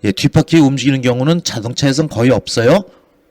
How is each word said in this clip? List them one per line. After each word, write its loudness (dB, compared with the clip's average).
예, 0
뒷바퀴 0
움직이는 0
경우는 -2
자동차에선 -4
거의 0
없어요. 0